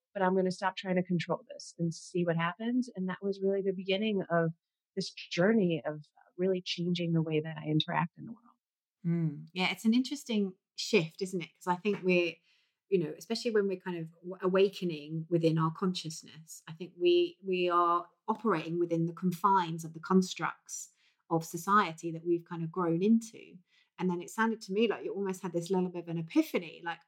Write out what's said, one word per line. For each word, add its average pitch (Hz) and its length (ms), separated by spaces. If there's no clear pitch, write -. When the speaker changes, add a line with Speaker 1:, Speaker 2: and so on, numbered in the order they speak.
Speaker 1:
but 196 100
I'm 185 140
gonna 185 140
stop 185 260
trying 185 200
to 180 60
control 175 460
this - 300
and 170 160
see - 300
what 165 120
happens." 226 600
And 185 120
that 180 140
was 196 200
really 196 200
the 190 100
beginning 190 580
of 165 220
this 190 160
journey 180 720
of 151 180
really 185 280
changing 175 480
the 165 100
way 156 180
that 160 180
I 156 100
interact 156 500
in 147 80
the - 60
world. - 240
Speaker 2:
Mm. 160 460
Yeah, 185 180
it's 180 140
an 226 100
interesting 240 600
shift, 165 460
isn't 185 200
it? - 160
'Cause - 100
I 180 80
think 185 260
we're, 175 320
you 196 100
know, 156 180
especially 226 340
when 208 180
we're 185 120
kind 180 180
of 165 140
w-, 180 200
awakening 175 880
within 160 280
our 160 140
consciousness, 160 960
I 160 40
think 175 240
we, 175 460
we 180 260
are 175 380
operating 175 500
within 170 280
the 170 60
confines 170 720
of 160 100
the 160 60
constructs - 920
of 165 140
society 170 680
that 165 120
we've 170 200
kind 165 180
of 160 100
grown 170 300
into. 226 540
And 185 120
then 180 100
it 165 100
sounded 226 320
to 185 100
me 214 160
like 147 160
you 160 100
almost 190 280
had 180 100
this 170 180
little 180 180
bit 175 140
of 170 60
an 165 100
epiphany, 170 640
like, 165 240